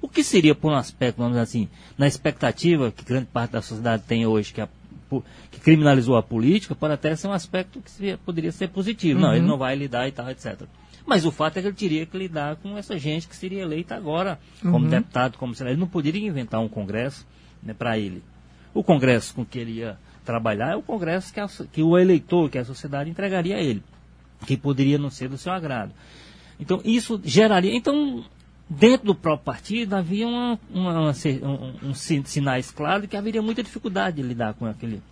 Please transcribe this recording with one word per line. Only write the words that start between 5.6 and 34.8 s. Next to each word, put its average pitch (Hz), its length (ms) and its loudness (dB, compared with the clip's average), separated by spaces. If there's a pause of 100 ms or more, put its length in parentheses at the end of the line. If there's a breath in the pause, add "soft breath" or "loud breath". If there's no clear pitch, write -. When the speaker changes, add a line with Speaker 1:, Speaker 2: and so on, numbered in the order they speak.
Speaker 1:
criminalizou 139 560 6
a 110 60 4
política, 120 520 2
pode 151 200 -2
até 151 200 -2
ser 156 140 -8
um 202 40 -4
aspecto 185 480 -6
que - 80 -20
seria, 196 300 -6
poderia 165 320 -4
ser 180 200 -6
positivo. 185 500 0
Não, 143 80 6
Speaker 2:
Uhum. 113 80 4
Speaker 1:
ele - 100 6
não 147 100 4
vai 131 200 -2
lidar 131 320 -2
e - 20 -4
tal, 123 180 -10
et 131 120 -12
cetera. - 280 -12 (380 loud breath)
Mas 208 180 2
o 165 60 2
fato 156 280 -2
é 180 40 -6
que 196 60 -2
ele 196 80 -8
teria 160 280 -2
que 175 140 -12
lidar 156 380 -6
com 196 200 -12
essa 202 220 -8
gente 151 300 -6
que - 80 -20
seria 185 260 -8
eleita 165 320 -6
agora 170 460 -4 (200 loud breath)
como 175 260 4
Speaker 2:
Uhum. 156 40 2
Speaker 1:
deputado, 131 480 0
como 120 160 -6
senador. 127 200 -4
Ele 156 60 0
não 185 60 0
poderia 170 400 -2
inventar 123 340 -4
um 113 80 -2
congresso, 107 560 -6 (380 soft breath)
né, 110 100 -12
pra 113 240 -2
ele. 98 240 -6 (540 soft breath)
O 214 80 0
congresso 127 500 4
com 120 120 -6
que 120 160 -10
ele 113 140 -8
ia 113 220 -8 (280 soft breath)
trabalhar 113 480 0
é - 40 -2
o 311 60 -6
congresso 185 500 -4
que - 60 -8
a 208 80 -4
so-, - 240 -12
que 160 140 0
o 165 120 6
eleitor, 175 540 4
que 139 80 -6
a 123 60 -4
sociedade 139 440 -8
entregaria 190 460 -2
a 208 60 -4
ele, 123 200 0 (640)
que 135 120 0
poderia 139 420 2
não 143 120 -4
ser 127 180 -10
do 135 100 -10
seu 175 140 -6
agrado. 143 400 -6 (680 loud breath)
Então, 180 260 -2
isso 226 400 0
geraria, 202 500 6
então, 269 500 0 (440)
dentro 214 400 6
do 196 60 4
próprio 151 300 -2
partido, 202 500 -4
havia 196 320 -2
uma, 240 320 -2 (140)
uma, 180 280 0
uma, 156 100 2
um, 135 380 -2
um, 135 420 -8
um 139 40 -4
sin-, 143 300 -2
sinais 135 460 -2
claros 175 320 -2
de 202 60 -10
que - 80 -8
haveria 214 260 -2
muita 226 200 -2
dificuldade 190 540 -4
de 143 60 -4
lidar 117 320 -4
com - 100 -8
aquele 110 480 -6